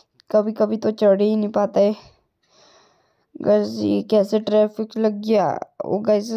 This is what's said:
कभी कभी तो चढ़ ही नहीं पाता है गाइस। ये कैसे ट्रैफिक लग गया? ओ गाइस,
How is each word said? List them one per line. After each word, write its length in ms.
कभी 220
कभी 240
तो 140
चढ़ 320
ही 140
नहीं 120
पाता 320
है 160
गाइस। 260
ये 340
कैसे 380
ट्रैफिक 580
लग 140
गया? 480
ओ 140
गाइस, 380